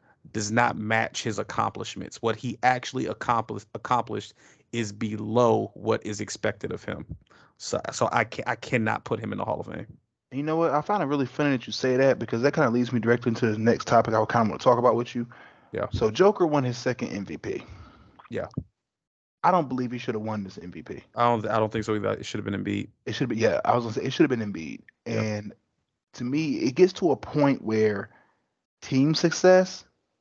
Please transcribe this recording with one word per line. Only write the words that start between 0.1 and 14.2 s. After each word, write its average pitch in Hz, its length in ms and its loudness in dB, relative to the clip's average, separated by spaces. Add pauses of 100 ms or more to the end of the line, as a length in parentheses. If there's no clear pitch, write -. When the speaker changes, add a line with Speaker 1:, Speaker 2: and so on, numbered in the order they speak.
Speaker 1:
does 104 180 -4
not 117 260 2
match 110 460 -2
his 107 160 -4
accomplishments. - 840 -6
What 113 140 0
he 117 260 -8
actually 127 440 0
accomplished, 113 680 -4
accomplished 113 600 -4 (380)
is 113 200 -4
below 107 840 2
what 110 300 -2
is 104 160 -6
expected - 520 -6
of - 120 -10
him. - 200 -8 (540)
So, - 220 -6 (120)
so - 200 0
I 117 120 2
ca-, 117 220 -8
I 117 100 -4
cannot 110 480 -2
put 110 160 -4
him 107 120 -6
in 98 60 -6
the 101 60 -4
Hall 107 160 -4
of 107 60 -12
Fame. - 200 -10 (440)
Speaker 2:
You 135 120 -6
know 156 140 -2
what? 165 140 2
I 147 100 2
find 202 220 0
it 143 40 0
really 139 200 0
funny 147 240 2
that 127 160 0
you 110 60 -8
say 127 240 0
that 135 220 4
because 117 240 -2
that 143 120 2
kinda 139 160 4
leads 120 220 0
me 120 80 0
directly 117 300 2
into 113 220 2
the 107 60 -2
next 113 280 2
topic 113 280 4
I 110 100 4